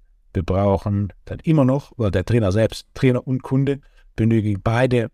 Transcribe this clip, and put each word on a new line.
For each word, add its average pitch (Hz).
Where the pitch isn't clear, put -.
Wir 92
brauchen 101
dann -
immer 156
noch, 135
weil 107
der 90
Trainer 107
selbst, 107
Trainer 127
und 131
Kunde, 139
benötigen 110
beide 120